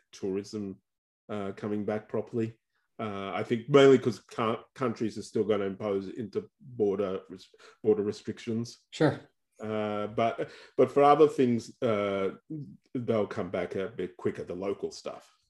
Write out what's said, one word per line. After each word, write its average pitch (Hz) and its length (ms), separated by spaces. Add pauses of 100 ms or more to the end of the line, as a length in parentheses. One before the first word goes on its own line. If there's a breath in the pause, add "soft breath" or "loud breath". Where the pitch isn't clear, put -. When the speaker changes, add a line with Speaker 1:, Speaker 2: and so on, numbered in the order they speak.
(120)
Speaker 1:
tourism, 101 680 (520)
uh, 101 260
coming 104 300
back 107 240
properly. 113 480 (420)
Uh, 98 320
I 98 120
think 113 260
mainly 139 300
'cause 117 200
co-, 117 420 (120)
countries 110 460
are - 20
still 107 220
gonna 101 220
impose 98 420
inter-border 101 1120 (100)
res-, - 200 (340 soft breath)
border 104 180
restrictions. 110 760 (100)
Speaker 2:
Sure. 127 300 (440)
Speaker 1:
Uh, 107 440
but, 113 420 (280 loud breath)
but 127 140
for 143 120
other 147 240
things, 123 440 (120)
uh, 101 460 (680)
they'll 113 320
come 95 240
back 92 240
a 95 200
bit 90 220
quicker, - 260
the 87 120
local 90 360
stuff. - 400 (180)